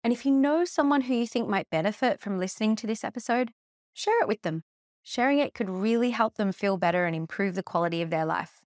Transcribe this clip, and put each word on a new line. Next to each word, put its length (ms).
And 80
if 120
you 60
know 340
someone 360
who 140
you 120
think 220
might 200
benefit 520
from 180
listening 380
to 100
this 160
episode, 500
share 280
it 80
with 140
them. 200
Sharing 360
it 140
could 160
really 420
help 260
them 160
feel 240
better 300
and 100
improve 400
the 80
quality 380
of 80
their 140
life. 420